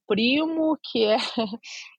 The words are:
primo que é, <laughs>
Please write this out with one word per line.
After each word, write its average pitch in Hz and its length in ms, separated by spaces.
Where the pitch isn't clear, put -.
primo 302 760
que 226 220
é, 214 120
<laughs> 226 440